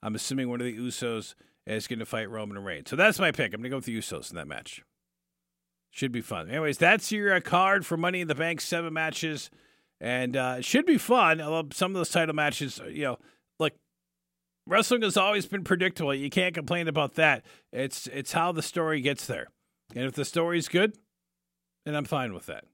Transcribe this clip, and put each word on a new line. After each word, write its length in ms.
I'm 100
assuming 340
one 140
of 60
the 100
Usos 560
is 220
gonna 180
fight 240
Roman 340
Reigns. 280
So 40
that's 220
my 140
pick. 200
I'm 100
gonna 80
go 80
with 80
the 120
Usos 320
in 60
that 120
match. 360
Should 220
be 100
fun. 300
Anyways, 260
that's 340
your, 220
uh, 60
card 440
for 140
Money 240
in 60
the 80
Bank, 260
seven 320
matches. 560
And, 380
uh, 220
it 60
should 200
be 140
fun. 420
I 60
love 260
some 180
of 40
those 160
title 240
matches, 440
uh, 60
you 180
know, 140
like, 160
wrestling 340
has 160
always 300
been 160
predictable. 500
You 160
can't 240
complain 340
about 280
that. 280
It's, 360
it's 260
how 180
the 100
story 400
gets 240
there. 220
And 100
if 80
the 120
story's 420
good, 280
then 100
I'm 100
fine 280
with 120
that. 280